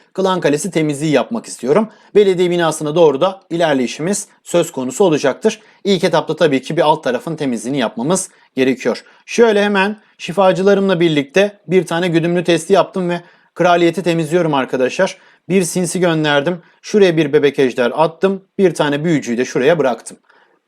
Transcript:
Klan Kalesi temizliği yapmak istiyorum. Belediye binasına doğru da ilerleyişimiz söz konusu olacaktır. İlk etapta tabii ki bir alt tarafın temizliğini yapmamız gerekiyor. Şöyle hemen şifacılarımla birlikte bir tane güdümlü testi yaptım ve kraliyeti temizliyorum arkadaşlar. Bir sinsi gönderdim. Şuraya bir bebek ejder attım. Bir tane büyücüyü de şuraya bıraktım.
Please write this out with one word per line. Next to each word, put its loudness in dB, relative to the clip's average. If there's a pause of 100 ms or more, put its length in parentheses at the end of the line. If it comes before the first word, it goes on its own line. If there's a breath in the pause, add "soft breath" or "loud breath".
(140 soft breath)
Klan -2
Kalesi -2
temizliği -2
yapmak -2
istiyorum. -2 (260 soft breath)
Belediye 2
binasına -2
doğru 4
da -2
ilerleyişimiz -2 (160 soft breath)
söz -2
konusu -4
olacaktır. 0 (240 soft breath)
İlk 0
etapta 0
tabii 0
ki -6
bir 0
alt 0
tarafın -4
temizliğini -6
yapmamız -4 (260 soft breath)
gerekiyor. -2 (220 soft breath)
Şöyle 2
hemen 0 (200 soft breath)
şifacılarımla 2
birlikte 0 (100)
bir 2
tane -4
güdümlü 0
testi 0
yaptım 0
ve -4 (340 soft breath)
kraliyeti 2
temizliyorum 0
arkadaşlar. -2 (320 soft breath)
Bir 2
sinsi -4
gönderdim. 0 (200 soft breath)
Şuraya 2
bir 0
bebek 2
ejder 0
attım. -2 (160)
Bir 2
tane -2
büyücüyü -2
de 0
şuraya 0
bıraktım. -4 (500 soft breath)